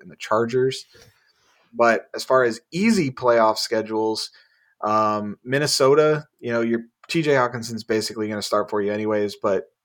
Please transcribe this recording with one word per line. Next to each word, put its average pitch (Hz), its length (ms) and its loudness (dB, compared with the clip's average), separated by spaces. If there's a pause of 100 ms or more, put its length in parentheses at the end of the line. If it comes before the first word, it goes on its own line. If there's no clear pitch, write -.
and 90 100 -20
the - 60 -20
Chargers. 120 680 -2 (880)
But 117 400 2
as 110 100 -10
far 131 200 4
as 113 180 0 (100)
easy 190 400 2
playoff 117 460 2
schedules, 110 720 -4 (500)
um, 107 640 0
Minnesota, 147 840 2 (120)
you 120 120 -8
know, 117 100 0
your 117 200 0 (260)
T 165 140 -2
J 147 100 0
Hockenson's 117 520 -2
basically 107 440 -2
gonna 107 140 -6
start 104 280 -2
for 104 120 -2
you 101 100 -2
anyways, 104 500 -2
but 98 300 -2 (140)